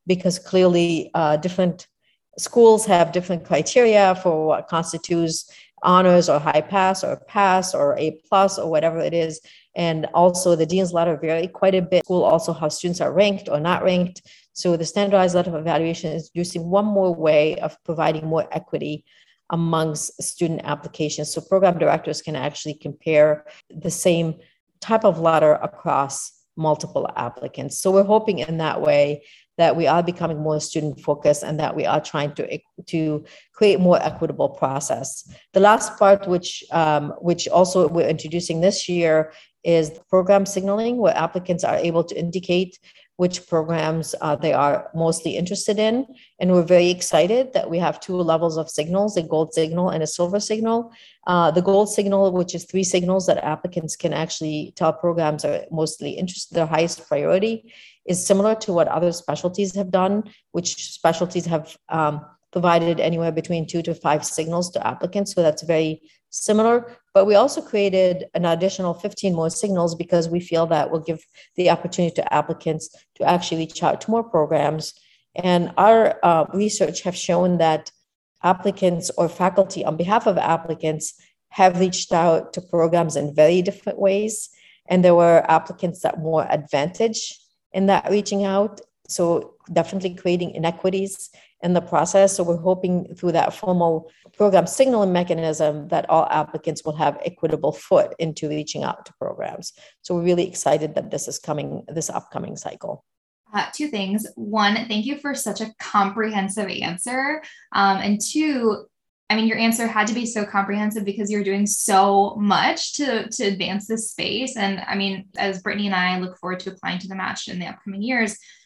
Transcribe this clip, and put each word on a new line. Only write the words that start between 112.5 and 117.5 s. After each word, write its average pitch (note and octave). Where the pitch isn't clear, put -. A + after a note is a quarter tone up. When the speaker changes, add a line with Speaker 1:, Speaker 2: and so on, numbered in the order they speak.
Speaker 2:
to, B3+
to -
advance F#3+
this A3
space. -
And G3
I -
mean, G3
as F#3+
Brittany G#3
and G3
I F#3
look F3+
forward F#3
to F#3+
applying F3+
to F#3
the F#3
match -
in F3+